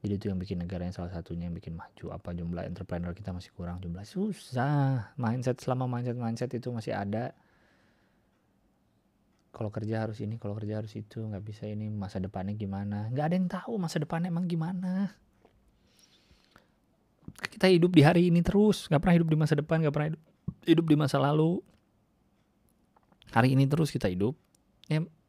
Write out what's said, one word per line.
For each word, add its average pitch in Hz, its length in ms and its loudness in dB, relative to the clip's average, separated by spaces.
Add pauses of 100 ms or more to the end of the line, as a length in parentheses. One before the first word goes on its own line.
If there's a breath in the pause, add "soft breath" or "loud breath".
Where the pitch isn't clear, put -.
Jadi 101 120 -2
itu 95 160 -6
yang 95 80 -2
bikin 92 240 -4
negara 87 240 -6
yang 90 80 -6
salah 85 160 -8
satunya 85 400 -8
yang 82 80 -6
bikin 82 160 -10
maju. - 400 -12
Apa 87 240 -10
jumlah 87 280 -6
entrepreneur 87 520 -6
kita 95 160 -8
masih 90 200 -12
kurang? 87 280 -10
Jumlah 92 240 -8
susah. 139 1120 -2
Mindset, 123 440 -2
selama 127 280 -2
mindset-mindset 120 680 -4
itu 120 120 -6
masih 113 240 -6
ada. 104 400 -4 (2250 soft breath)
Kalau 110 160 -6
kerja 110 400 -4
harus 110 160 -8
ini, 110 180 -6
kalau 104 160 -6
kerja 107 220 -6
harus 110 160 -12
itu, 113 260 -12
nggak 107 220 -8
bisa 107 260 -12
ini, 107 220 -8
masa 101 260 -8
depannya 95 380 -6
gimana? 101 580 -6
Nggak 147 160 -2
ada 175 60 0
yang 180 160 0
tahu 196 260 -8
masa 170 220 -4
depannya 165 320 -4
emang 170 160 -4
gimana. 180 640 -4 (2250 soft breath)
Kita - 320 0
hidup 180 260 8
di 160 80 10
hari 175 300 8
ini 170 100 6
terus, 202 480 4
nggak 156 140 4
pernah 175 180 6
hidup 165 80 2
di 156 80 4
masa 156 220 4
depan, 160 240 0
nggak 147 100 2
pernah 151 220 0
hidup, - 80 -20 (420)
hidup 165 220 6
di 151 80 8
masa 147 240 2
lalu. 156 420 2 (1700)
Hari 127 180 6
ini 135 140 4
terus 147 240 0
kita 113 160 -2
hidup. 98 260 0 (540)
Ya, 156 160 -2 (260)